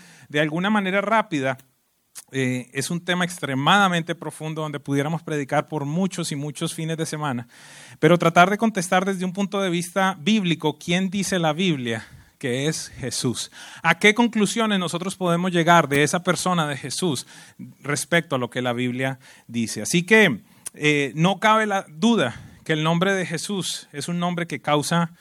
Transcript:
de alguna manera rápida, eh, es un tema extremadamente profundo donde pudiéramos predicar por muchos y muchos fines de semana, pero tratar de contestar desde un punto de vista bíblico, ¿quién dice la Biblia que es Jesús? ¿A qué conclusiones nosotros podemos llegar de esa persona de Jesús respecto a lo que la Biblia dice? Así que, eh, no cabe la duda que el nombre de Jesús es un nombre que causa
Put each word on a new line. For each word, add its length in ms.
de 100
alguna 300
manera 320
rápida, 560
eh, 400
es 180
un 140
tema 220
extremadamente 880
profundo 460
donde 180
pudiéramos 420
predicar 460
por 160
muchos 480
y 60
muchos 360
fines 220
de 100
semana, 440
pero 180
tratar 320
de 80
contestar 460
desde 220
un 80
punto 260
de 100
vista 520
bíblico, 580
¿quién 300
dice 280
la 140
Biblia 560
que 280
es 220
Jesús? 520
¿A 180
qué 140
conclusiones 680
nosotros 360
podemos 360
llegar 360
de 160
esa 200
persona 440
de 100
Jesús 500
respecto 540
a 40
lo 100
que 120
la 120
Biblia 460
dice? 340
Así 220
que, 380
eh, 420
no 240
cabe 260
la 220
duda 540
que 100
el 100
nombre 300
de 120
Jesús 640
es 160
un 120
nombre 280
que 140
causa 600